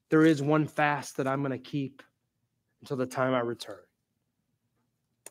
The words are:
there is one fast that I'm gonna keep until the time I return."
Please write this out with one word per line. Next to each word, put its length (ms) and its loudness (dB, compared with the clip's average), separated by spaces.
there 160 6
is 160 4
one 260 2
fast 500 -2
that 120 -2
I'm 140 -2
gonna 160 -4
keep 440 -8
until 160 -10
the 100 -2
time 280 -2
I 60 2
return." 420 -8